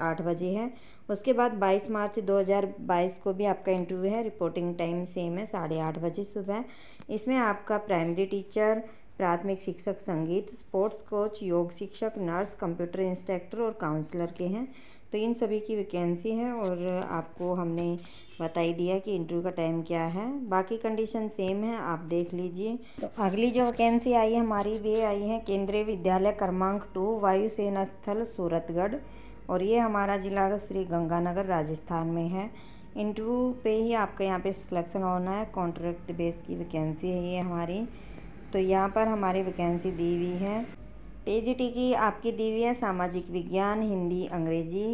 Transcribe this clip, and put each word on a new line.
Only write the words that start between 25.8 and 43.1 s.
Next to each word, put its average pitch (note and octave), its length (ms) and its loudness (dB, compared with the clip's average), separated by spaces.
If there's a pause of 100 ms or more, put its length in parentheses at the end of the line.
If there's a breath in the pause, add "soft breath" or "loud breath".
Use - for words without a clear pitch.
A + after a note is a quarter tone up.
विद्यालय F#3+ 500 4
क्रमांक F#3+ 600 0
टू, G#3 260 0
वायुसेना G3+ 680 2
स्थल G#3 400 -4
सूरतगढ़, F3 720 0 (540 loud breath)
और F3+ 140 2
ये A3+ 160 4
हमारा G3+ 380 2
ज़िला G3 420 2
श्री F#3+ 260 -2
गंगानगर F3 600 0
राजस्थान E3 640 0
में E3+ 200 0
है। G3 200 -4 (480 loud breath)
इंटरव्यू A3+ 680 0
पे A3 100 4
ही A3+ 220 2
आपका G3 300 0
यहाँ F#3 140 2
पे F#3+ 140 -2
selection F3+ 500 -2
होना F3+ 280 2
है, G#3 160 -2
contract E3+ 680 -4
base E3+ 340 -2
की F3+ 80 -6
वैकेंसी D#3 540 -2
है F3+ 160 0
ये F3+ 140 -2
हमारी। F3+ 480 -2 (640 loud breath)
तो G3 60 2
यहाँ F#3+ 300 4
पर A3 180 4
हमारी G3 340 2
vacancy F3+ 500 2
दी E3+ 240 2
हुई F3+ 220 0
है G#3 260 0 (600)
टीजीटी A#3+ 460 2
की B3+ 240 4
आपकी A3 360 2
दी A3 200 2
हुई A3 100 2
है A#3+ 120 4
सामाजिक F3+ 560 0